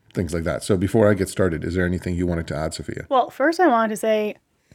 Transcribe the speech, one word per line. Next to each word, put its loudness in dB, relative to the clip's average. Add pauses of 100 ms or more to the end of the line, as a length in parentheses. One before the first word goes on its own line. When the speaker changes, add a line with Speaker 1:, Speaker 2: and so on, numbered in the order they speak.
(140)
Speaker 1:
things -2
like -2
that. -2
So 2
before 4
I 4
get 0
started, -2
is -4
there 2
anything -2
you 0
wanted -2
to -4
add, -4
Sophia? -10
Speaker 2:
Well, 0
first 0
I 4
wanted 2
to -6
say, 0 (380)